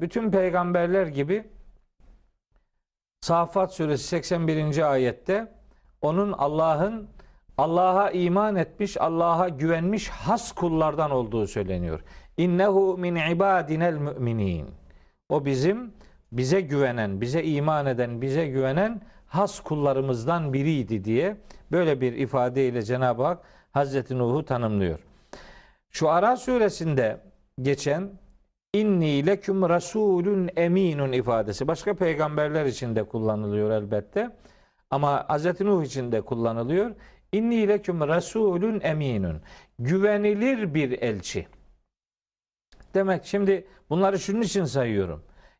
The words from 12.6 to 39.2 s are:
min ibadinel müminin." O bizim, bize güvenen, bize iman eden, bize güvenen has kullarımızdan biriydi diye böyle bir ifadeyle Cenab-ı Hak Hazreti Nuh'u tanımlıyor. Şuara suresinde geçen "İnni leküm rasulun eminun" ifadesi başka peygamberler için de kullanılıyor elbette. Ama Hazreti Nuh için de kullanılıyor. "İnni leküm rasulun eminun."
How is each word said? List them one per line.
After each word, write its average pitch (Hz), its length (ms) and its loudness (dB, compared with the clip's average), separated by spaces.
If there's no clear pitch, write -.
min 180 180 -2
ibadinel 170 800 0
müminin." 113 720 -4
O 147 160 0
bizim, 185 480 0
bize 131 300 0
güvenen, 120 600 -2
bize 139 220 -2
iman 147 420 0
eden, 117 360 -2
bize 139 260 -2
güvenen 143 540 -2
has 196 320 -2
kullarımızdan 139 920 -2
biriydi 131 500 -2
diye 139 340 0
böyle 160 300 2
bir 127 120 0
ifadeyle 123 680 0
Cenab-ı 123 420 0
Hak 175 160 -2
Hazreti 135 460 -2
Nuh'u 127 280 0
tanımlıyor. 104 540 0
Şuara 180 480 2
suresinde 165 800 0
geçen 143 480 0
"İnni 170 520 4
leküm 190 440 2
rasulun 185 880 2
eminun" 170 560 2
ifadesi 117 560 0
başka 165 260 -2
peygamberler 151 720 0
için 120 300 -2
de 107 80 0
kullanılıyor 107 680 0
elbette. 107 580 -2
Ama 143 360 0
Hazreti 175 380 0
Nuh 190 180 2
için 127 280 -4
de 110 100 0
kullanılıyor. 120 680 -2
"İnni 226 360 2
leküm 196 320 0
rasulun 180 840 0
eminun." 117 580 -2